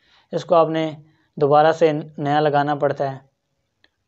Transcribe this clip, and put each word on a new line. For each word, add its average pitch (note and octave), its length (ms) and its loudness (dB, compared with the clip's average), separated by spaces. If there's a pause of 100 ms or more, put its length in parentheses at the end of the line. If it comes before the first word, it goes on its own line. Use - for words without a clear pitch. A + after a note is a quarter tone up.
(320)
इसको F3 220 -2
आपने D#3+ 300 2 (520)
दोबारा D3 360 4
से D#3 200 2
नया D3 480 -4
लगाना C#3+ 340 0
पड़ता C#3 360 -4
है। C3 100 -14 (880)